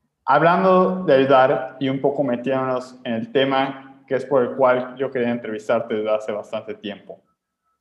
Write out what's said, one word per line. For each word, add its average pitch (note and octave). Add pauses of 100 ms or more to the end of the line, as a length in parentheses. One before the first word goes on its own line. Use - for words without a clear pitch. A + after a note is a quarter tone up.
(260)
Hablando F#3
de D3+
ayudar C3+
y C3+
un C3+
poco C#3+
metiéndonos C3
en B2
el A2+
tema C3+
que C3+
es B2+
por C3+
el A#2+
cual B2
yo C3+
quería A#2+
entrevistarte A#2
desde G#2+
hace G#2+
bastante G#2+
tiempo. G2 (600)